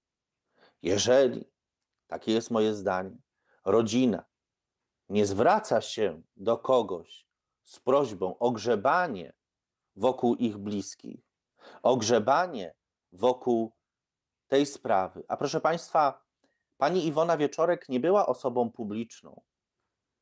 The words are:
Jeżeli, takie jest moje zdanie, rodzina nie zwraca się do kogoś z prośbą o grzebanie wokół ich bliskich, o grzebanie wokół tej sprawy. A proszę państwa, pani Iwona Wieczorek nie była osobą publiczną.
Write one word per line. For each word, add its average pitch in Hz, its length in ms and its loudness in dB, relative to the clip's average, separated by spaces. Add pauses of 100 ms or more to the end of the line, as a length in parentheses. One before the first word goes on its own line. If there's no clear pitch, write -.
(800)
Jeżeli, 117 720 2 (560)
takie 87 240 -6
jest 113 200 0
moje 110 220 2
zdanie, 95 440 -4 (480)
rodzina 113 600 2 (840)
nie 104 160 2
zwraca 120 560 2
się 90 400 -4 (140)
do 110 220 -2
kogoś 98 680 -2 (360)
z - 160 -14
prośbą 113 580 0
o 120 140 0
grzebanie 113 800 -2 (640)
wokół 120 400 0
ich 107 220 -2
bliskich, 101 720 -10 (520)
o 127 140 4
grzebanie 120 800 0 (360)
wokół 117 640 0 (720)
tej 139 180 2
sprawy. 95 640 -2
A - 100 -4
proszę 147 240 -2
państwa, 156 640 0 (520)
pani 160 300 0
Iwona 160 300 0
Wieczorek 160 520 0
nie 127 100 0
była 180 260 2
osobą 120 460 -2
publiczną. 107 720 -12 (800)